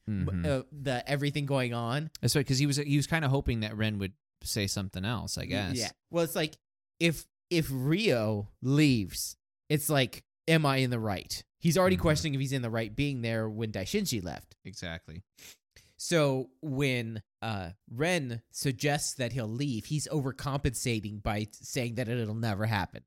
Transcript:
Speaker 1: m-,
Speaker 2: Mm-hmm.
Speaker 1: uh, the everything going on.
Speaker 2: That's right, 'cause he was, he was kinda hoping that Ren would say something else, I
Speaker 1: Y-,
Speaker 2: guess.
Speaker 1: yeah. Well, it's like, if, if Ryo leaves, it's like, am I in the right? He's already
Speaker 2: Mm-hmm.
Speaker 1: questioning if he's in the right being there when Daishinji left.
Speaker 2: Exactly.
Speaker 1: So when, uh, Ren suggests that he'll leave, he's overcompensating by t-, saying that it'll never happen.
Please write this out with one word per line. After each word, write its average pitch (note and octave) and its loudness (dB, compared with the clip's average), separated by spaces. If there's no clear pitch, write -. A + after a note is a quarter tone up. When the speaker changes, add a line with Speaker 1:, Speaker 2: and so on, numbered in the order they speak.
Speaker 1:
m-, G2 0
Speaker 2:
Mm-hmm. F2+ -2
Speaker 1:
uh, C3+ 2
the C3+ -4
everything C#3+ 0
going B2+ 2
on. B2 -2
Speaker 2:
That's A#2+ 2
right, C3 4
'cause C3 2
he D3 4
was, C#3 2
he D3 2
was C#3+ 2
kinda D#3+ 0
hoping C3 2
that G#2+ -4
Ren G#2+ 0
would G2 -2
say G2+ 0
something F#2+ -4
else, A2+ -4
I F2 -6
Speaker 1:
Y-, - -6
Speaker 2:
guess. G2 -2
Speaker 1:
yeah. A2 -2
Well, E3+ 2
it's D#3+ -4
like, D#3 -2
if, E3 2
if D#3+ 2
Ryo B2+ 2
leaves, C3 4
it's D3 0
like, C#3 0
am D#3+ 6
I C3+ 4
in C3 2
the A#2+ 0
right? G#2 -4
He's E3+ 4
already F#3 6
Speaker 2:
Mm-hmm. - -2
Speaker 1:
questioning D#3 2
if C3+ 0
he's C3+ -2
in C3 -2
the A#2 -4
right A2+ -2
being C3+ 0
there A2+ 0
when A2 -4
Daishinji A#2 -2
left. - -10
Speaker 2:
Exactly. E2+ -12
Speaker 1:
So C#3 2
when, B2+ -2
uh, G2+ -4
Ren C3 0
suggests D3 0
that A#2+ -4
he'll A#2+ -4
leave, A#2+ -4
he's D3+ -2
overcompensating B2+ -2
by G#2+ 0
t-, - -6
saying A#2+ -6
that A2 -2
it'll A2+ -2
never A2 0
happen. G#2 -2